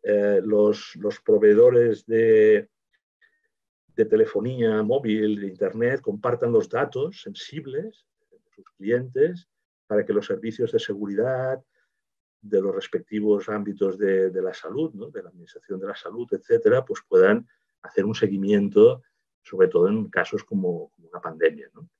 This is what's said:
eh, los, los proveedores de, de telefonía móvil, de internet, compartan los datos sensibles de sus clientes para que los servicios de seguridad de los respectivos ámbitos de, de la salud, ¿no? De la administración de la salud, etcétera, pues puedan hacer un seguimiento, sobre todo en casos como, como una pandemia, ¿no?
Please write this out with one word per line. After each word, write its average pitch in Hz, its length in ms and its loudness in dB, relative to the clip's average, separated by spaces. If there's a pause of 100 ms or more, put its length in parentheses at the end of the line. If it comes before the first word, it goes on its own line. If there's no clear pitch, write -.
eh, 101 400 2
los, 104 540 0
los 95 240 -8
proveedores 110 840 4
de, 110 640 4 (1200)
de 110 120 0
telefonía 110 760 0
móvil, 107 560 -2
de 101 100 -8
internet, 113 520 -4
compartan 120 520 -4
los 110 180 2
datos 139 500 -6
sensibles 139 880 -12 (240)
de - 80 -20 (160)
sus 98 160 -20
clientes 131 800 -4 (380)
para 104 200 0
que 101 80 -2
los 101 100 0
servicios 107 480 -6
de 113 60 0
seguridad 120 840 -4 (800)
de 104 220 -2
los 95 120 -4
respectivos 104 760 -4
ámbitos 101 500 -4
de, 95 320 0
de 92 120 -6
la 92 120 -6
salud, 143 400 -8
¿no? - 160 -16
De 101 120 -14
la 87 60 -20
administración 92 520 -16
de 98 80 -8
la 101 80 -10
salud, 117 340 -12
etcétera, 110 540 0
pues - 220 -10
puedan 98 400 4 (360)
hacer - 220 -4
un 110 100 -2
seguimiento, 101 880 2 (400)
sobre 92 240 2
todo 90 220 2
en 104 200 -2
casos 95 360 -6
como, 90 480 -6
como - 160 -20
una 90 120 -16
pandemia, 80 540 -4
¿no? 165 260 -20